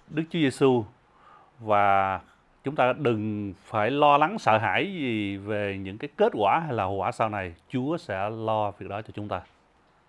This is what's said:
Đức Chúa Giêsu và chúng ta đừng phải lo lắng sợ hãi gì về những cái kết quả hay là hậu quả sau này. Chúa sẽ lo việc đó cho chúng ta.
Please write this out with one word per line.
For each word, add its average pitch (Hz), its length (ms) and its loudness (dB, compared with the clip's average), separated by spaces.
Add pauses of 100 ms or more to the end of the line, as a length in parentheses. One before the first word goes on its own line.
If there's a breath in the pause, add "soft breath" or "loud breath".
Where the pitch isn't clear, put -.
Đức 156 140 -4
Chúa 165 160 -4
Giêsu 127 460 4 (760 soft breath)
và 98 600 2 (440 soft breath)
chúng 135 120 -6
ta 127 180 2
đừng 107 600 -2 (100)
phải 110 280 -2
lo 143 260 6
lắng 175 220 0
sợ 110 180 4
hãi 113 360 -2
gì 110 440 -4
về 101 440 -4
những 95 160 -10
cái 139 200 -10
kết 214 180 2
quả 110 240 4
hay 160 140 -4
là 110 100 0
hậu 95 120 -2
quả 98 160 -2
sau 117 180 0
này. 95 240 -6 (160)
Chúa 135 280 -4
sẽ 101 320 -6
lo 110 420 -2
việc 95 180 -12
đó 98 120 -8
cho 104 140 -16
chúng 104 120 -8
ta. 92 140 -4 (680)